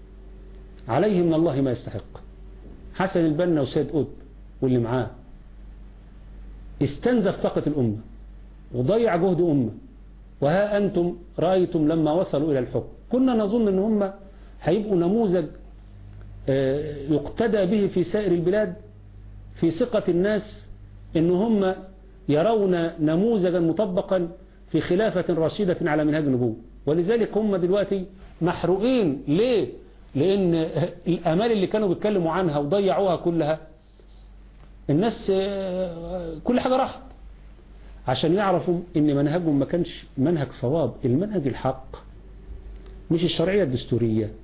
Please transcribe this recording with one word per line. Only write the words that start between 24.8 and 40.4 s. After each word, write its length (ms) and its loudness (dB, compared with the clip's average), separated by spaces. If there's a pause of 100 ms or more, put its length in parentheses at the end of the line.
خلافة 440 2 (100)
رشيدة 560 0
على 140 2
منهاج 200 2
النبوة، 320 0 (300)
ولذلك 500 2
هم 200 2
دلوقتي 500 0 (360)
محروقين. 840 2
ليه؟ 400 2 (460)
لأن 400 4 (520)
الآمال 460 2
اللي 140 2
كانوا 220 0
بيتكلموا 440 0
عنها 260 0
وضيعوها 580 2
كلها، 420 0 (1300)
الناس، 440 0
آه، 1120 -4
كل 160 2
حاجة 160 2
راحت، 240 -2 (1080)
عشان 260 2
يعرفوا 460 2 (160)
إن 200 4
منهجهم 420 2
ما 60 2
كانش 420 -4 (120)
منهج 340 2